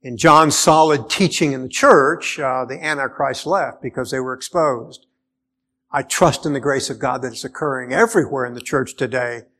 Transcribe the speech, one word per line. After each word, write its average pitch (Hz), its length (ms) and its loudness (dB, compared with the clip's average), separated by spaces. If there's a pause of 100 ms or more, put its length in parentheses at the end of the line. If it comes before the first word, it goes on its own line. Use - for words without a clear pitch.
In 123 120 -10
John's 151 400 8
solid 156 520 4
teaching 160 440 0
in 131 80 -6
the 131 80 -10
church, 170 680 4
uh, 131 280 -4
the 131 180 -12
Antichrist 139 640 -4
left 156 360 -4
because 127 300 -8
they 135 80 -4
were 127 140 -6
exposed. 135 720 -4 (880)
I 135 100 -4
trust - 420 0
in 156 60 -4
the 139 80 -4
grace 135 300 -2
of 123 100 -10
God 131 220 -6
that 127 100 -8
it's - 140 -14
occurring 131 480 -8
everywhere 160 520 0
in 120 80 -12
the 123 60 -14
church - 380 -6
today, 120 460 -6 (160)